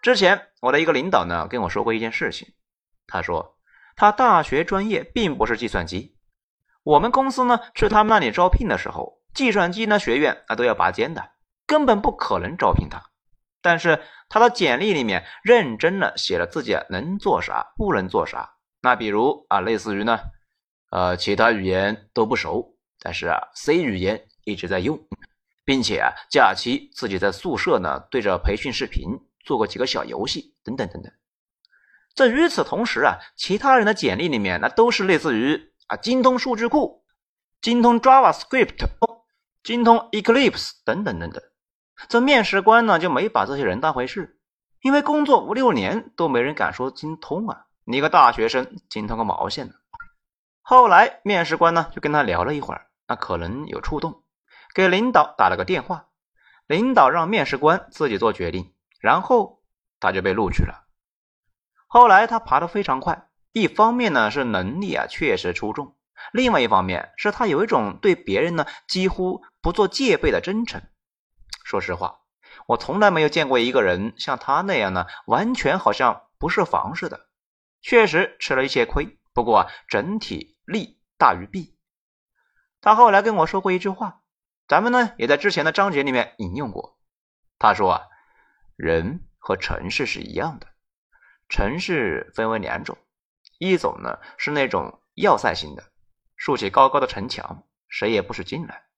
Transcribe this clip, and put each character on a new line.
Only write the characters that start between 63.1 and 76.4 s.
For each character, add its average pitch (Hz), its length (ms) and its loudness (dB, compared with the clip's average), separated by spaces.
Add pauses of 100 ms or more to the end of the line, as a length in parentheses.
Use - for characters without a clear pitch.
一 214 160 0
方 226 260 4
面 240 200 0
呢 110 180 2
是 139 140 -4
能 104 340 -4
力 196 160 -6
啊 - 140 -2
确 131 260 -2
实 101 160 -4
出 107 220 -6
众， - 240 -12 (340)
另 247 220 0
外 151 80 4
一 117 80 0
方 95 160 2
面 92 320 -6
是 208 160 -4
他 247 120 -4
有 160 160 0
一 226 60 -2
种 110 340 -2
对 180 140 2
别 98 240 -4
人 170 160 -2
呢 156 100 -2 (220)
几 185 220 -2
乎 185 340 -6 (180)
不 175 120 -4
做 196 160 2
戒 233 260 0
备 147 160 0
的 90 80 0
真 214 260 -6
诚。 185 160 -12 (840)
说 98 180 -4
实 90 120 -6
话， 85 280 -8 (440)
我 117 120 0
从 156 220 -4
来 202 120 6
没 165 100 0
有 151 80 4
见 151 180 0
过 127 120 4
一 120 120 0
个 127 120 4
人 95 340 0
像 131 220 -6
他 143 220 -2
那 190 180 -2
样 98 120 -2
呢， 90 140 -2 (220)
完 185 260 0
全 170 240 0
好 196 140 0
像 131 320 0 (160)
不 147 100 -4